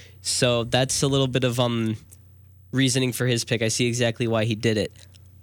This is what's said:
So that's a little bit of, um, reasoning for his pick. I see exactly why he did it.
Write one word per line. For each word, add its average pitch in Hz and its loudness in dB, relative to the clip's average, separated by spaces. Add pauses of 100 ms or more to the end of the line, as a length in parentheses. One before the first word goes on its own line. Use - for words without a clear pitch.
(200)
So 120 0
that's 127 0
a 147 2
little 135 2
bit 127 -2
of, 123 0
um, 113 0 (760)
reasoning 131 2
for 123 -2
his 120 0
pick. 117 -2
I 113 2
see 120 0
exactly 120 0
why 113 0
he 113 -2
did 110 0
it. 98 -2 (500)